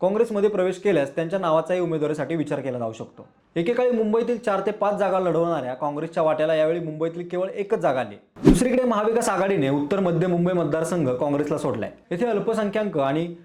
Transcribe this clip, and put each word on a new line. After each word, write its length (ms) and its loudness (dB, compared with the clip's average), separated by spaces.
काँग्रेसमध्ये 480 2
प्रवेश 300 0
केल्यास 360 0
त्यांच्या 240 -2
नावाचाही 400 0
उमेदवारीसाठी 560 -2
विचार 240 -2
केला 200 -4
जाऊ 120 -4
शकतो. 360 -14
एकेकाळी 360 0
मुंबईतील 460 0
चार 280 -2
ते 60 0
पाच 240 0
जागा 240 0
लढवणाऱ्या 540 0
काँग्रेसच्या 500 -4
वाट्याला 320 2
यावेळी 240 2
मुंबईतील 480 -6
केवळ 220 -4
एकच 300 -4
जागा 200 0
आली. 160 -6
दुसरीकडे 400 6
महाविकास 460 2
आघाडीने 400 2
उत्तर 300 0
मध्य 280 2
मुंबई 260 2
मतदारसंघ 560 0
काँग्रेसला 480 0
सोडलाय. 340 -4
येथे 140 -2
अल्पसंख्याक 720 -2
आणि 300 0